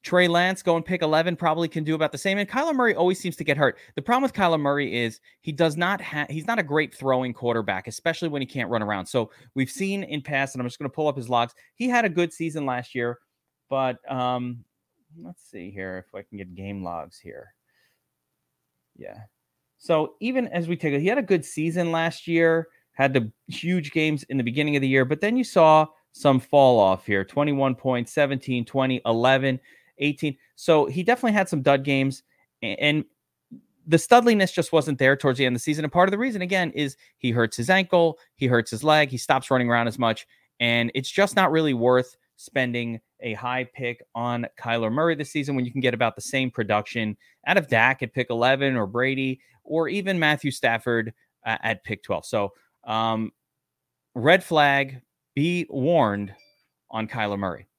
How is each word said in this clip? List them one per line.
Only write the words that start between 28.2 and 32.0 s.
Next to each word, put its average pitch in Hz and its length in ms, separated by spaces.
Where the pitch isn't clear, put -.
twenty, 131 400
eleven, 127 560
eighteen. 147 380
So 156 320
he 165 160
definitely 233 300
had 196 160
some 151 120
dud 139 220
games, 135 400